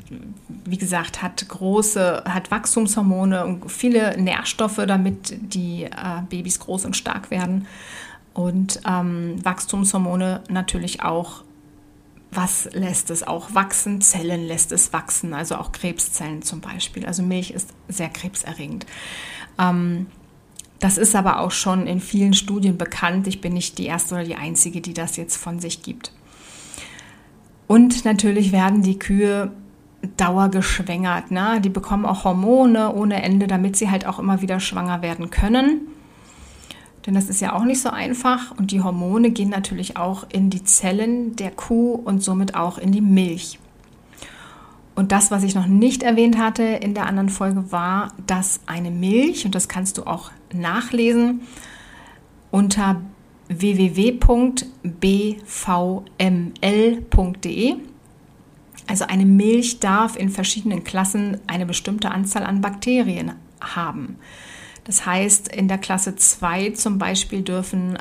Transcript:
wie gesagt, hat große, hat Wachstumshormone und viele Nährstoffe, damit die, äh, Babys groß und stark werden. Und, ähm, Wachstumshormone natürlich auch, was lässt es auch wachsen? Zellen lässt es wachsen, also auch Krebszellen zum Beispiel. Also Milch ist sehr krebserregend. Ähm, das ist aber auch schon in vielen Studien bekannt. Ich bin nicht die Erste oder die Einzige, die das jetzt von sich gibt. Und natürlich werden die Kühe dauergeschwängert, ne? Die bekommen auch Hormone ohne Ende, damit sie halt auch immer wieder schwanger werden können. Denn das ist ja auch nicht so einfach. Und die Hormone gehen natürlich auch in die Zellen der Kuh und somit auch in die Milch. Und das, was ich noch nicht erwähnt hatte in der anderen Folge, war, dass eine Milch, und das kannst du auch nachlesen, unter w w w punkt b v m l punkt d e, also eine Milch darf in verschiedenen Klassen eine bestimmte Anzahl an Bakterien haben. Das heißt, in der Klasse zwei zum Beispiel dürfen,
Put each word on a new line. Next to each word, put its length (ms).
wie 120
gesagt, 440
hat 260
große, 800
hat 240
Wachstumshormone 960
und 240
viele 500
Nährstoffe, 680
damit 500
die, 300
äh, 460
Babys 300
groß 260
und 100
stark 340
werden. 380
Und, 540
ähm, 560
Wachstumshormone 1040
natürlich 540
auch, 400
was 420
lässt 360
es 180
auch 260
wachsen? 460
Zellen 480
lässt 240
es 220
wachsen, 400
also 220
auch 180
Krebszellen 680
zum 200
Beispiel. 440
Also 160
Milch 300
ist 220
sehr 200
krebserregend. 760
Ähm, 480
das 180
ist 200
aber 240
auch 100
schon 340
in 140
vielen 340
Studien 440
bekannt. 500
Ich 140
bin 120
nicht 240
die 100
Erste 280
oder 80
die 120
Einzige, 440
die 140
das 240
jetzt 180
von 240
sich 240
gibt. 300
Und 360
natürlich 480
werden 300
die 160
Kühe 540
dauergeschwängert, 1120
ne? 320
Die 80
bekommen 360
auch 180
Hormone 680
ohne 280
Ende, 240
damit 300
sie 160
halt 160
auch 100
immer 240
wieder 180
schwanger 440
werden 260
können. 520
Denn 80
das 160
ist 120
ja 120
auch 120
nicht 160
so 100
einfach. 640
Und 140
die 100
Hormone 480
gehen 200
natürlich 480
auch 340
in 180
die 140
Zellen 720
der 160
Kuh 420
und 300
somit 320
auch 240
in 120
die 100
Milch. 580
Und 160
das, 180
was 140
ich 100
noch 140
nicht 340
erwähnt 380
hatte 240
in 320
der 100
anderen 240
Folge, 420
war, 420
dass 400
eine 240
Milch, 560
und 80
das 140
kannst 320
du 80
auch 240
nachlesen, 880
unter 500
w 260
w 180
w 160
punkt 560
b 600
v 640
m 420
l 400
punkt 440
d 40
e, 260
also 200
eine 200
Milch 540
darf 360
in 140
verschiedenen 540
Klassen 640
eine 180
bestimmte 460
Anzahl 320
an 180
Bakterien 720
haben. 580
Das 220
heißt, 420
in 200
der 120
Klasse 360
zwei 560
zum 280
Beispiel 420
dürfen, 600